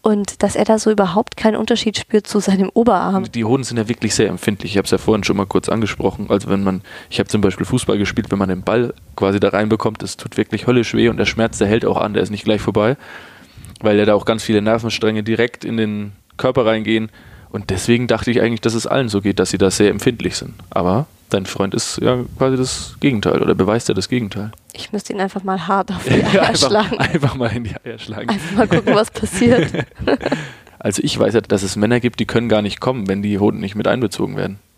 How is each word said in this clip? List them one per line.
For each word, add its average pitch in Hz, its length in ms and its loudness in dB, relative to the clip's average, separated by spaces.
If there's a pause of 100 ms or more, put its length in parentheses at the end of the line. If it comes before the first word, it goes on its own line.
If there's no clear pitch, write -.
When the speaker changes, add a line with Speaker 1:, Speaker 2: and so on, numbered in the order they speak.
Speaker 1:
Und 208 400 0
dass 196 140 2
er 214 80 2
da 220 140 4
so 220 120 2
überhaupt 202 460 0
keinen 220 200 2
Unterschied 220 420 0
spürt - 280 0
zu 208 140 0
seinem 190 320 2
Oberarm. 214 600 2
Speaker 2:
Die 117 120 -2
Hoden 123 200 2
sind 120 120 -6
ja 110 100 0
wirklich 113 280 -2
sehr 104 160 4
empfindlich. 90 420 -4
Ich 98 60 0
hab's - 120 0
ja 95 60 4
vorhin 107 280 2
schon - 120 0
mal 101 80 0
kurz - 240 -2
angesprochen. 110 640 -2
Also 101 180 0
wenn 98 160 0
man, 95 160 0 (300)
ich - 100 -2
hab 98 100 -2
zum 107 120 2
Beispiel 95 240 0
Fußball 110 320 0
gespielt, 98 320 -2
wenn 101 80 0
man 98 100 0
den 92 140 -4
Ball 117 320 0 (200)
quasi 98 260 2
da 98 100 4
reinbekommt, 107 520 0
das 98 140 -10
tut - 220 -10
wirklich 110 280 -2
höllisch 120 280 2
weh 113 160 4
und 107 80 -2
der 107 80 0
Schmerz, - 320 -2
der 101 100 2
hält 110 160 2
auch 95 140 0
an, 107 160 -2
der 95 80 2
ist 95 80 -2
nicht 104 140 -8
gleich 107 180 0
vorbei, 110 340 2 (840)
weil 104 180 2
ja 104 80 4
da 104 80 6
auch 101 100 2
ganz 113 180 -2
viele 107 200 2
Nervenstränge 110 600 0
direkt 113 440 -2
in 113 100 -4
den 104 360 -4 (260)
Körper 131 260 2
reingehen. 110 460 2 (400)
Und 107 180 -8
deswegen 120 380 0
dachte 113 240 0
ich 117 100 2
eigentlich, 117 220 0
dass 113 100 0
es 113 140 -2
allen 131 240 0
so 101 100 0
geht, 98 180 0
dass 95 120 2
sie 95 80 -2
da 95 120 4
sehr 104 200 4
empfindlich 101 460 -2
sind. - 180 -10 (160)
Aber 95 360 0 (240)
dein 95 160 0
Freund 95 280 -4
ist - 260 -6
ja 123 180 2 (200)
quasi 131 180 2
das - 440 -4
Gegenteil 107 420 2
oder 90 120 4
beweist 101 340 2
ja 107 60 2
das 98 140 -4
Gegenteil. 107 420 -4 (220)
Speaker 1:
Ich - 200 -16
müsste 208 200 -8
ihn 202 80 -4
einfach 190 220 -4
mal 190 240 -4
hart 196 240 0
auf 180 140 -6
die - 60 0
Speaker 2:
<laughs> - 100 4
Ja, - 80 2
Speaker 1:
Eier - 140 4
Speaker 2:
einfach, 180 260 2
Speaker 1:
schlagen. 214 300 2
Speaker 2:
einfach 135 360 0
mal 123 140 0
in 117 160 -4
die 95 100 -8 (100)
Eier 117 140 -12
schlagen. 107 300 -10
Speaker 1:
Einfach 170 280 -4
mal 220 120 4
gucken, - 260 2
was 214 160 2
passiert. 233 580 2 (380)
Speaker 2:
<laughs> - 60 2 (680)
Also - 260 -2
ich 143 140 -2
weiß 107 160 2
ja, 113 80 4
dass 98 200 0
es 95 140 -4
Männer 113 240 2
gibt, 117 200 -2
die 107 60 -2
können 117 220 0
gar 107 140 2
nicht 101 180 -4
kommen, 127 280 -2
wenn 98 140 -2
die 104 160 0
Hoden 104 220 2
nicht 98 140 -6
mit 104 120 -2
einbezogen 101 500 -2
werden. 98 220 -6 (200)